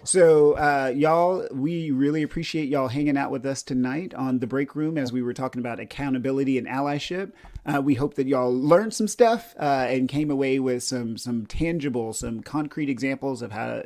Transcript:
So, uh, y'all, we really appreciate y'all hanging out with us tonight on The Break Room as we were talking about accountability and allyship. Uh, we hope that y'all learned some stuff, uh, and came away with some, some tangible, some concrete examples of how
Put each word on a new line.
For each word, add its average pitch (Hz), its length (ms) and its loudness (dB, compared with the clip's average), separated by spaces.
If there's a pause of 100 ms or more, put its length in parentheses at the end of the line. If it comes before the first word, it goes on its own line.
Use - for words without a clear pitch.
So, 156 500 6
uh, 143 420 2
y'all, 170 560 2
we 156 400 -4
really 147 320 2
appreciate 156 460 -4
y'all 135 180 0
hanging 143 280 0
out 135 140 0
with 127 160 -6
us 135 160 -4
tonight 131 540 -4
on 131 240 -2
The 120 80 -2
Break 139 280 -4
Room 156 220 -2
as 123 160 -2
we 127 80 -2
were 120 140 -4
talking 127 240 -6
about 117 200 -6
accountability 135 760 -2
and 120 80 -2
allyship. 143 680 -4 (320)
Uh, 143 160 0
we 139 120 2
hope 143 220 -2
that 135 120 0
y'all 127 260 2
learned 170 400 4
some 214 140 0
stuff, 233 500 2
uh, 139 300 2
and 131 220 2
came 147 220 0
away 135 280 2
with 127 240 0
some, 117 320 -4
some 117 300 -4
tangible, 135 680 -2
some 113 300 -6
concrete 151 480 -4
examples 135 520 -4
of 107 120 -8
how 117 320 -6